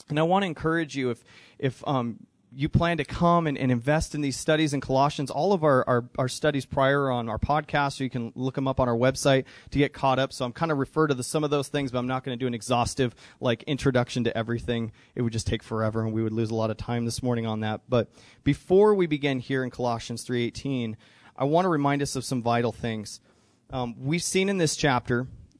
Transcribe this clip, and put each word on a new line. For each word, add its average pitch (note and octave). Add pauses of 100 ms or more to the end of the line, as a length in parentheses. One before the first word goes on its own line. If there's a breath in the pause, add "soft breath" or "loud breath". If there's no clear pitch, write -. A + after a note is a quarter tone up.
And D3
I D#3
wanna F#3
encourage D#3+
you, C3
if, A#2 (340 loud breath)
if, -
um, A#2+ (280)
you C3+
plan E3+
to D3
come E3+
and, C#3+
and B2+
invest C#3+
in D3+
these C#3
studies D#3
in C#3
Colossians, C3+
all F3+
of E3+
our, C#3
our, B2
our C3
studies C#3+
prior C#3
are C3+
on A#2
our A2
podcast, D3
so -
you B2+
can A#2
look B2+
'em C3+
up C3+
on B2+
our A#2
website C3 (240 loud breath)
to -
get C#3
caught C3
up. C3+
So -
I'm B2
kinda D#3+
refer D3
to D3
the, B2+
some D#3
of C#3+
those C#3+
things, C#3
but B2
I'm B2
not C3
gonna C3
do B2
an B2
exhaustive, A#2+ (240 loud breath)
like, B2
introduction B2+
to A2+
everything. A#2 (240 soft breath)
It -
would A#2
just A2
take A2+
forever, A2
and A2
we A2
would A2
lose A2
a A2+
lot A2
of G#2+
time A#2+
this A#2
morning A#2+
on A2
that. G#2+
But A#2 (320 loud breath)
before G3
we F#3
begin C#3+
here C3
in B2+
Colossians A#2+
three B2
eighteen, A#2+ (400 soft breath)
I C3
wanna E3
remind C#3+
us C3+
of B2
some B2+
vital A#2
things. A2 (480 soft breath)
Um, A#2+
we've C#3+
seen F#3+
in G3
this E3
chapter B2+ (320)